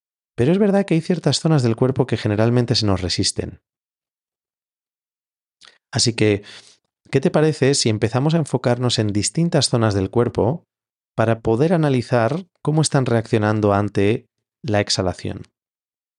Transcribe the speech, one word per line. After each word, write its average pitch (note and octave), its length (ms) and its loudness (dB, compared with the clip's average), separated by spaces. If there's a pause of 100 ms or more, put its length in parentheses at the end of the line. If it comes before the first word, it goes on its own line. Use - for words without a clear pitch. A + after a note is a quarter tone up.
(360)
pero B2+ 140 2
es F#3 80 2
verdad G3 260 2
que F3 100 0
hay E3 60 2
ciertas D#3+ 380 -2
zonas D#3+ 240 2
del A#2 140 2
cuerpo B2+ 300 0
que A#2 100 -2
generalmente A#2 580 0
se A2 120 0
nos F#2 140 0
resisten. F#2 640 -6 (2250)
Así A#2 220 -2
que, G#2 280 2 (680)
¿qué C3+ 100 0
te F3 100 0
parece D3+ 440 2
si - 140 0
empezamos A2+ 460 0
a E3+ 40 2
enfocarnos B2 600 -2
en G#2+ 140 0
distintas D3+ 560 0
zonas A2 260 0
del F#2+ 160 0
cuerpo A#2+ 540 0 (500)
para A2+ 260 0
poder A#2+ 320 0
analizar C#3 760 0 (160)
cómo D3+ 200 0
están C3+ 240 0
reaccionando G#2+ 640 2
ante G2+ 560 0 (360)
la G#2 160 0
exhalación. F#2+ 640 -4 (760)